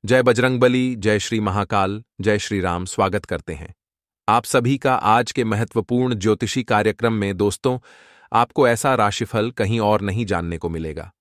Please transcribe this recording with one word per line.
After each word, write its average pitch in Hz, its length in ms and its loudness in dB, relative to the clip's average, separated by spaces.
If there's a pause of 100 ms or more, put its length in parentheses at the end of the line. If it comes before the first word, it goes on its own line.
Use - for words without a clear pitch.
जय 127 200 4
बजरंगबली, 127 720 2
जय 107 240 0
श्री 110 200 -4
महाकाल, 101 640 -2 (180)
जय 104 180 2
श्री 101 200 -4
राम। 90 260 -2
स्वागत 95 400 -2
करते 85 280 -8
हैं 76 200 -14 (540)
आप 110 180 2
सभी 131 320 0
का 131 180 0
आज 110 360 2
के 123 120 -2
महत्वपूर्ण 117 720 -2
ज्योतिषी 107 480 0
कार्यक्रम 110 500 0
में। 98 240 -2
दोस्तों, 104 400 0 (560)
आपको 120 340 2
ऐसा 123 280 2
राशिफल 110 560 0
कहीं 113 280 -2
और 104 220 2
नहीं 101 240 -4
जानने 85 320 -4
को 85 120 -6
मिलेगा। 80 400 -8 (120)